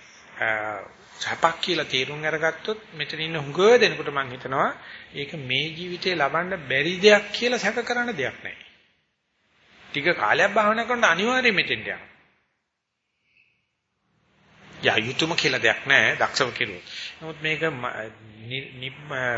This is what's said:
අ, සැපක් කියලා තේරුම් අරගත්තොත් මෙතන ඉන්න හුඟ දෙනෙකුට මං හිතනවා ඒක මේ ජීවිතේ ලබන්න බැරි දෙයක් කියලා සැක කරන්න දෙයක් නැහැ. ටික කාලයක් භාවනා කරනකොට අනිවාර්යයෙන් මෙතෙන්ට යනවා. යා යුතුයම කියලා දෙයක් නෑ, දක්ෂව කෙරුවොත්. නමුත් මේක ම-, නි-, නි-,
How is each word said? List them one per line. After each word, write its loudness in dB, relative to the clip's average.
අ, -2
සැපක් 0
කියලා -2
තේරුම් -4
අරගත්තොත් -2
මෙතන -8
ඉන්න -4
හුඟ -4
දෙනෙකුට 4
මං -4
හිතනවා 0
ඒක -10
මේ 0
ජීවිතේ -4
ලබන්න 0
බැරි 0
දෙයක් 6
කියලා -2
සැක -2
කරන්න -2
දෙයක් -4
නැහැ. -16
ටික 2
කාලයක් 4
භාවනා 4
කරනකොට 4
අනිවාර්යයෙන් 2
මෙතෙන්ට -2
යනවා. -12
යා 2
යුතුයම -2
කියලා 0
දෙයක් 2
නෑ, 4
දක්ෂව 0
කෙරුවොත්. -6
නමුත් -14
මේක -2
ම-, -6
නි-, -10
නි-, -12